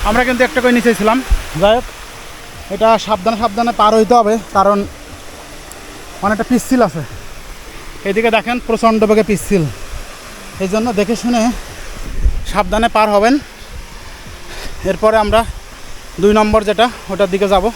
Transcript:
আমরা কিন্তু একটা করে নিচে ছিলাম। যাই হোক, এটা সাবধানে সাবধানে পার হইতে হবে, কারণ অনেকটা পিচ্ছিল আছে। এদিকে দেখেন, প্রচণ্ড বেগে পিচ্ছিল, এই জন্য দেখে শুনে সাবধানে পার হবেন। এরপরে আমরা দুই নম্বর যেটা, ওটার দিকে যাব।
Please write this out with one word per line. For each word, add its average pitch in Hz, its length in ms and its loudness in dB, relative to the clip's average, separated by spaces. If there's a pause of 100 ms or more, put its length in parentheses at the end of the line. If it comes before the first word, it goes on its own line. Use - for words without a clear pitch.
আমরা 226 200 2
কিন্তু 247 200 2
একটা 247 180 0
করে 247 100 4
নিচে 233 240 4
ছিলাম। 220 280 2 (380)
যাই 208 140 6
হোক, 247 80 -2 (840)
এটা 220 280 4
সাবধানে 208 400 0
সাবধানে 233 340 0
পার 214 220 4
হইতে 220 200 4
হবে, 226 240 4 (160)
কারণ 202 320 2 (1400)
অনেকটা 208 220 0
পিচ্ছিল 247 380 2
আছে। 165 200 0 (1080)
এদিকে 220 220 2
দেখেন, 226 280 0
প্রচণ্ড 220 460 2
বেগে 214 180 4
পিচ্ছিল, 196 400 0 (960)
এই 190 80 -2
জন্য 220 260 0
দেখে 202 220 0
শুনে 240 360 0 (1040)
সাবধানে 208 360 0
পার 214 200 4
হবেন। 220 300 4 (1500)
এরপরে 214 320 2
আমরা 214 280 2 (760)
দুই 208 120 6
নম্বর 214 300 4
যেটা, 214 260 2 (200)
ওটার 190 200 0
দিকে 196 180 0
যাব। 190 180 4 (100)